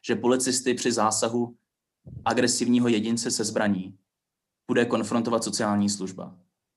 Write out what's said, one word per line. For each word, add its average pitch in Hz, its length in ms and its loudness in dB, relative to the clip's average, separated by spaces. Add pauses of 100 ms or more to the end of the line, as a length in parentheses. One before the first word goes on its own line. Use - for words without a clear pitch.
že 113 100 0
policisty 127 580 2
při 123 180 0
zásahu 117 640 0 (680)
agresivního 120 640 2
jedince 117 440 0
se 113 120 -2
zbraní 104 540 -2 (680)
bude 120 180 2
konfrontovat 117 580 0
sociální 104 460 0
služba. 92 480 -8 (400)